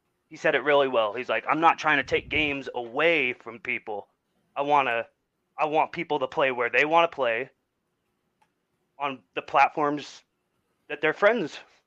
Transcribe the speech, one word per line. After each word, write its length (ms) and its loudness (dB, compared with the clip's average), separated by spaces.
He 80 -20
said 180 0
it 80 0
really 240 4
well. 260 0
He's 160 -8
like, 200 -2
"I'm 120 2
not 180 4
trying 180 2
to 60 0
take 260 -4
games 460 -4
away 580 0
from 260 -14
people. 480 -8
I 80 -4
wanna, 440 2
I 80 0
want 260 0
people 280 -4
to 80 -4
play 240 0
where 180 -2
they 160 2
wanna 220 4
play 420 -4
on 200 -6
the 60 -6
platforms 800 0
that 120 -8
their 120 2
friends 460 0